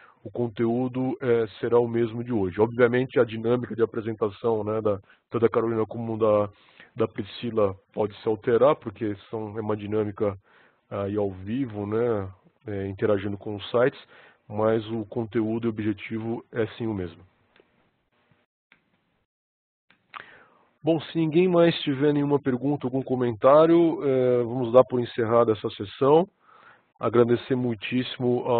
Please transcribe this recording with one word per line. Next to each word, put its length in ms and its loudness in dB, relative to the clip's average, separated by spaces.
o 60 -14
conteúdo, 920 -2
é, 260 0
será 200 2
o 80 2
mesmo 360 -2
de 80 -8
hoje. 300 -2
Obviamente, 580 2
a 40 6
dinâmica 520 -2
de 60 0
apresentação, 840 -2
né, 180 -4
da, 180 0
tanto 120 -2
da 80 6
Carolina 360 0
como 320 -8
da, 320 2
da 120 -2
Priscila 680 -2
pode 280 -4
se 60 -4
alterar, 480 2
porque 400 -8
são, 280 -10
é 40 -8
uma 140 -4
dinâmica 600 -4
aí 280 -4
ao 140 -2
vivo, 560 -6
né, 420 -2
é, 200 -6
interagindo 500 -2
com 180 -10
os 160 -14
sites, 280 2
mas 440 0
o 140 -6
conteúdo 600 -4
e 40 2
o 20 -4
objetivo 800 -6
é 160 -2
sim 80 -6
o 80 -2
mesmo. 300 -8
Bom, 160 2
se 180 -8
ninguém 300 2
mais 340 4
tiver 300 0
nenhuma 280 0
pergunta, 480 -2
algum 160 -4
comentário, 1000 4
é, 400 2
vamos 300 -4
dar 100 10
por 160 0
encerrada 520 2
essa 180 -2
sessão. 580 2
Agradecer 560 2
muitíssimo 920 -4
a, 120 0